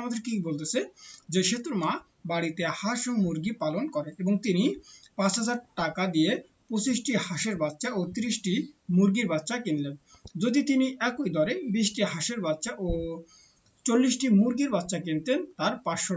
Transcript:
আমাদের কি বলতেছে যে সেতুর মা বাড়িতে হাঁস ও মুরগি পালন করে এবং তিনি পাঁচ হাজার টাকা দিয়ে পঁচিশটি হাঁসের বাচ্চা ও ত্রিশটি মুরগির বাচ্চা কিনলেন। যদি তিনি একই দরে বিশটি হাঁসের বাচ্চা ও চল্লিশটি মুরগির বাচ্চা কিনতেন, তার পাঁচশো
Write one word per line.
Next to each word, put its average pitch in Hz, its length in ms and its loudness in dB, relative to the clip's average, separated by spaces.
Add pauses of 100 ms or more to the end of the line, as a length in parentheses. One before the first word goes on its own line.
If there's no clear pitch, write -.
আমাদের 240 240 -6
কি 233 60 -2 (160)
বলতেছে 156 300 -4 (540)
যে 185 160 4
সেতুর 240 340 -2
মা 175 100 2 (380)
বাড়িতে 170 320 -2 (180)
হাঁস 240 300 -2
ও - 20 -2 (120)
মুরগি 165 280 -2 (100)
পালন 165 220 0 (100)
করে 170 160 -4 (120)
এবং 190 100 2 (120)
তিনি 190 200 4 (540)
পাঁচ 240 220 2
হাজার 240 180 0 (220)
টাকা 165 240 -2 (120)
দিয়ে 160 160 4 (380)
পঁচিশটি 226 420 0 (140)
হাঁসের 185 360 -2
বাচ্চা 151 260 -2 (100)
ও - 20 2 (140)
ত্রিশটি 214 400 -2 (420)
মুরগির 202 360 6
বাচ্চা 156 220 -2 (100)
কিনলেন। 147 300 -2 (480)
যদি 247 180 4 (100)
তিনি 262 160 4 (220)
একই 240 280 -4
দরে 156 180 2 (200)
বিশটি 214 260 0 (120)
হাঁসের 208 340 -4
বাচ্চা 190 240 -2 (160)
ও - 20 0 (960)
চল্লিশটি 254 400 4 (140)
মুরগির 247 360 2
বাচ্চা 175 300 -2
কিনতেন, 156 320 0 (200)
তার 170 140 0 (140)
পাঁচশো 175 300 -2